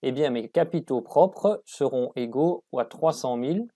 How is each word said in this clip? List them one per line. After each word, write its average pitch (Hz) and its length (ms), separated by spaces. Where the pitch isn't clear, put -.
eh 139 100
bien, 143 200
mes 117 180
capitaux 160 520
propres 190 640
seront 131 500
égaux 127 480
à 120 80
trois - 280
cent 127 220
mille 160 400